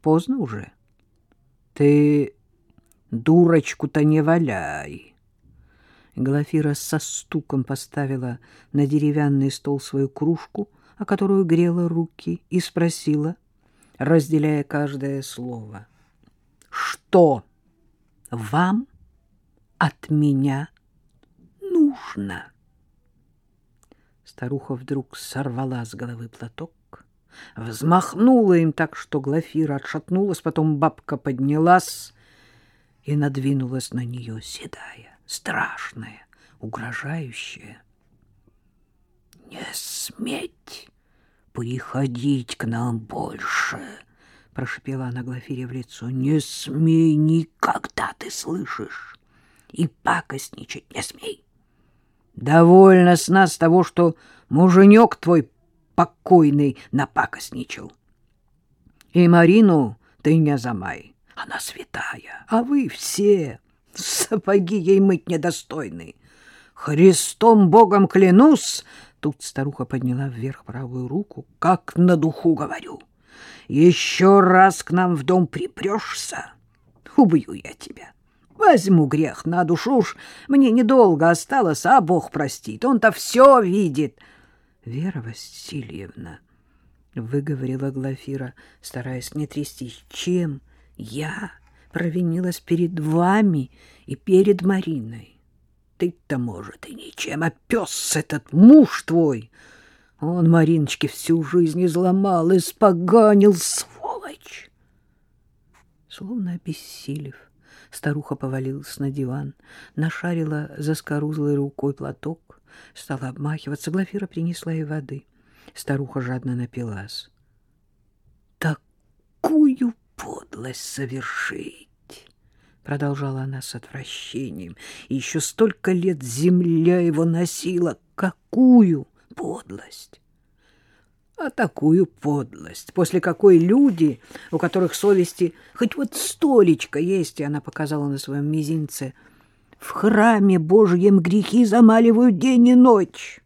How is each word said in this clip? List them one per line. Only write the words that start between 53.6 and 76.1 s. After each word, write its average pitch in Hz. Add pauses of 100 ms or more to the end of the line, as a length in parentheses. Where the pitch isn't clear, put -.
что 170 (340)
муженек 190
твой 165 (460)
покойный 147 (140)
напакостничал. - (1200)
И 175
Марину 170 (240)
ты 156
не 147
замай, 113 (200)
она -
святая, -
а 226
вы 269
все 190 (340)
сапоги 202
ей 190
мыть 196
недостойны. 156 (580)
Христом 190
Богом 196
клянусь!» 196 (340)
Тут 147
старуха 135
подняла 127
вверх 123
правую 123
руку, 170 (140)
«как -
на 180
духу 160
говорю. - (680)
Еще 185
раз 185
к -
нам 180
в 139
дом 180
припрешься, - (640)